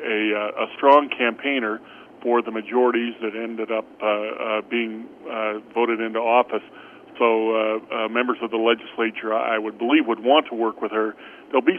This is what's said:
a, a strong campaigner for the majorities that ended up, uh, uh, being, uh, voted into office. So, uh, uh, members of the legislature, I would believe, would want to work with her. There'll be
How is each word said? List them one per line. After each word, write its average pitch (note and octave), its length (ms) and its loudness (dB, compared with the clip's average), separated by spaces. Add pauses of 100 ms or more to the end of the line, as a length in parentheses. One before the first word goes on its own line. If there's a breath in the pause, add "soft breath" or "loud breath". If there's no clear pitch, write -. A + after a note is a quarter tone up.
a, G#2+ 640 -2
a - 20 0 (100)
strong C#3+ 340 6
campaigner A#2 720 -2 (420 loud breath)
for A#2+ 200 2
the A#2 80 -10
majorities A#2+ 720 0
that G#2+ 140 -6
ended A2+ 340 -8
up, A2 160 -4 (160)
uh, G#2+ 40 -4
uh, G#2+ 600 -2
being, A2+ 380 -4 (240)
uh, A2 300 -4 (120)
voted A#2 280 0
into A2 180 -4
office. A#2 460 2 (540 loud breath)
So, A2+ 340 4
uh, A2 260 0 (140)
uh, A2 160 -4
members A#2+ 320 0
of A2+ 100 -4
the A2+ 60 -2
legislature, A2+ 760 0
I A#2 240 0
would G#2+ 180 -6
believe, B2+ 300 2
would A2+ 180 -2
want D3 240 4
to B2 60 -10
work A2+ 260 -2
with G#2+ 120 -4
her. A2 220 -2 (340 loud breath)
There'll C3+ 120 2
be E3 180 2